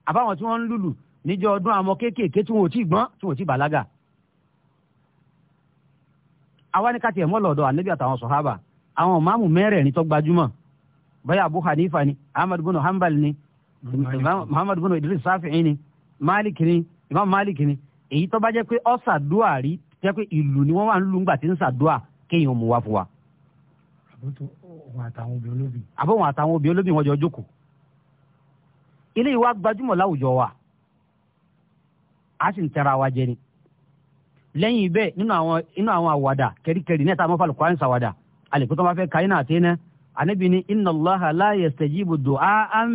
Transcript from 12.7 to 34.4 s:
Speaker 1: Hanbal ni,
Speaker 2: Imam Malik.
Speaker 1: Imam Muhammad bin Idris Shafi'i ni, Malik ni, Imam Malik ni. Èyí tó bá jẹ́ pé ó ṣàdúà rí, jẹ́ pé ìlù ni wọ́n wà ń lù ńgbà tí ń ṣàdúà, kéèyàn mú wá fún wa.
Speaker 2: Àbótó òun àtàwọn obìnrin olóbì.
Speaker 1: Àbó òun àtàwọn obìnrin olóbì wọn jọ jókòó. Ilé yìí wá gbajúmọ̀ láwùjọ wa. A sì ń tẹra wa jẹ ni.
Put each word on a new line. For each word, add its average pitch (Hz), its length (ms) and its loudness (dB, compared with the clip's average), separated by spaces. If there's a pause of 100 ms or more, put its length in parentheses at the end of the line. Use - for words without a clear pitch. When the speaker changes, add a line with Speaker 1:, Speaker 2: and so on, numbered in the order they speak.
Speaker 1:
Hanbal 175 380 0
ni, 147 160 2 (520)
Speaker 2:
Imam 127 200 -4
Malik. 131 180 -4
Speaker 1:
Imam 165 280 -2
Muhammad 180 300 -2
bin 185 160 -2
Idris 156 280 -2
Shafi'i 170 400 -2
ni, 156 100 2 (480)
Malik 190 400 -2
ni, 170 260 2 (220)
Imam 190 200 0
Malik 196 320 0
ni. 143 180 0 (320)
Èyí 160 180 -2
tó 226 100 -2
bá 220 140 2
jẹ́ 226 120 -2
pé 233 160 -2
ó 240 160 2
ṣàdúà 170 680 0
rí, 156 160 -4 (200)
jẹ́ 196 160 -2
pé 220 160 -4
ìlù 143 340 2
ni 147 80 2
wọ́n 196 160 2
wà 208 100 2
ń 190 60 0
lù 190 160 0
ńgbà 185 160 0
tí 135 120 -6
ń 185 80 0
ṣàdúà, 139 440 0 (260)
kéèyàn 151 280 0
mú 113 160 -2
wá 120 100 2
fún 107 140 -6
wa. 95 100 0 (1040)
Speaker 2:
Àbótó 135 340 -12 (180)
òun 156 420 -16
àtàwọn 120 320 -10
obìnrin 120 260 -8
olóbì. 123 180 -8 (160)
Speaker 1:
Àbó 156 180 0
òun 190 160 2
àtàwọn 151 260 0
obìnrin 156 200 2
olóbì 185 140 0
wọn 151 160 2
jọ 143 100 2
jókòó. 147 280 -4 (1700)
Ilé 247 140 2
yìí 247 120 2
wá 240 120 4
gbajúmọ̀ 214 420 -2
láwùjọ 165 400 0
wa. 120 120 2 (1900)
A 175 140 -2
sì 190 100 -8
ń 156 80 0
tẹra 139 260 0
wa 135 140 0
jẹ 127 160 -2
ni. 123 100 -4 (1200)